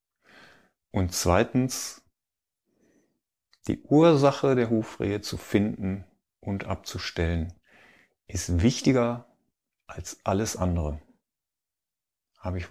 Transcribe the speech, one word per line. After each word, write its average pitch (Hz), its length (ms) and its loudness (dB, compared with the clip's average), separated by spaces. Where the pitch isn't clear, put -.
Und 90 220 0
zweitens, - 880 0
die - 160 -4
Ursache 143 720 4
der 120 140 2
Hufrehe 110 520 -2
zu - 160 -10
finden 98 680 -2
und 98 260 -6
abzustellen, 85 880 -4
ist 87 360 -2
wichtiger 120 640 2
als - 380 -14
alles 101 320 0
andere. 85 460 -2
Habe 92 200 -6
ich 87 120 -8